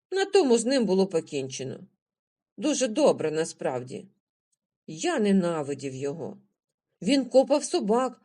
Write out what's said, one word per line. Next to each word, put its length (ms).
«На 140
тому 320
з 80
ним 200
було 220
покінчено. 800
Дуже 300
добре, 440
насправді. 760
Я 320
ненавидів 760
його. 460
Він 240
копав 380
собак, 600